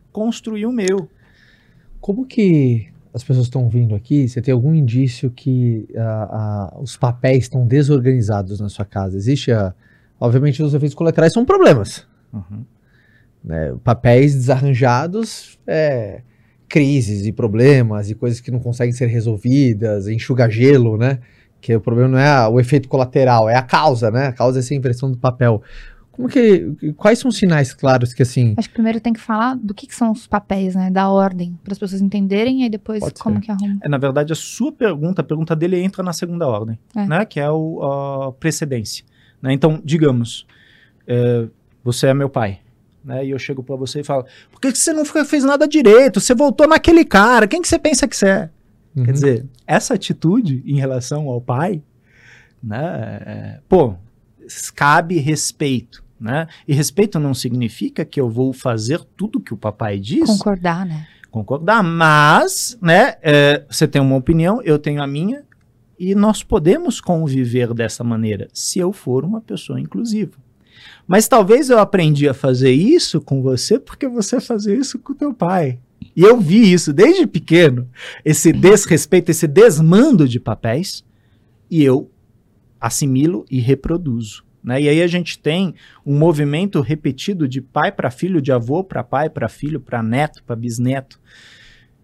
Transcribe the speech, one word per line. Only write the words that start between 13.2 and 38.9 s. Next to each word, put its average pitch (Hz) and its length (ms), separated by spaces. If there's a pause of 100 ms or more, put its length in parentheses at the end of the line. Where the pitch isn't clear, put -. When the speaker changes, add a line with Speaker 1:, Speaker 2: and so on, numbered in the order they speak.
Speaker 2:
Né? 80 300 (100)
Papéis 127 500
desarranjados, 139 1300
é, 127 560 (460)
crises 120 580
e 107 60
problemas 113 800
e 107 40
coisas 120 260
que - 100
não 123 100
conseguem 123 320
ser 123 140
resolvidas, 113 1000
enxuga 120 420
gelo, 120 460
né? 127 220 (420)
Que 117 140
o 110 60
problema 120 280
não 131 100
é 139 100
a, 131 200
o 120 120
efeito 127 280
colateral, 127 600
é 117 80
a 131 60
causa, 131 480
né? 131 160
A 131 60
causa 127 260
é - 20
essa 127 140
inversão 131 360
do 123 80
papel. 120 440 (500)
Como 247 160
que, 208 440 (240)
quais 226 240
são 262 80
os 226 80
sinais 156 360
claros 127 400
que, - 100
assim 120 340
Speaker 3:
Acho 226 120
que - 60
primeiro 226 260
tem 233 120
que 220 80
falar 233 360
do 214 160
que, 277 140
que - 80
são 226 160
os 220 160
papéis, 196 480
né? 185 160
Da 190 180
ordem, 185 540
para 196 100
as 196 60
pessoas 190 240
entenderem, 202 580
e 254 40
aí 240 60
depois 214 300
Speaker 2:
Pode - 200
Speaker 3:
como 214 160
Speaker 2:
ser. 202 60
Speaker 3:
que - 100
arruma. 202 300
Speaker 1:
É, - 60
na 143 100
verdade, 143 340
a 156 40
sua - 360
pergunta, 175 500
a - 20
pergunta 156 320
dele 175 240
entra 190 220
na 180 100
segunda 170 340
ordem, 117 320 (160)
Speaker 3:
É. 208 120
Speaker 1:
né? 175 180
Que - 160
é 143 100
o, 160 320 (460)
a 127 40
precedência, 131 720 (360)